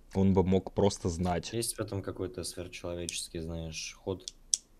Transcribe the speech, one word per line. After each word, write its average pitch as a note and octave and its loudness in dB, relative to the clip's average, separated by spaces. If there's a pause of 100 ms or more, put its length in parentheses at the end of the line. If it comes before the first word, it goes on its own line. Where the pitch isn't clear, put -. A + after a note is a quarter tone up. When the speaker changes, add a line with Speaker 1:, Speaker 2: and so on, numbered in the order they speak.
(160)
Speaker 1:
он G2 6
бы F#2 8
мог F#2 4
просто G2+ 2
знать. F2 0
Speaker 2:
Есть A#2 -2
в - -10
этом G2+ -4
какой-то F#2 -6
сверхчеловеческий, F2 -8
знаешь, D#2+ -8
ход? F#2 -6 (560)